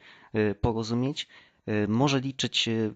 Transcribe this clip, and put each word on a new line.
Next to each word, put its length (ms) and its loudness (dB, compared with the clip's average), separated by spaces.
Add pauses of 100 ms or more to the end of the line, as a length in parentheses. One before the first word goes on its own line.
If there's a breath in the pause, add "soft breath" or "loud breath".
(340 loud breath)
e, 220 2
porozumieć. 720 -2 (380 loud breath)
E, 220 0
może 320 2
liczyć, 480 -4
e, 40 0 (240)